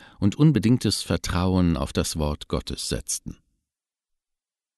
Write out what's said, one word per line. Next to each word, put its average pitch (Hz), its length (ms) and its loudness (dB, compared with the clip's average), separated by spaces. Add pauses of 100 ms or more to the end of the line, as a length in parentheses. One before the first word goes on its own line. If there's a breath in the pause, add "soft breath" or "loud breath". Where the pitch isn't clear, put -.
(200 loud breath)
und 101 160 0
unbedingtes 120 640 2
Vertrauen 90 760 0
auf 69 160 -4
das - 260 -2
Wort 73 300 -4
Gottes - 400 -6
setzten. - 500 -8 (1400)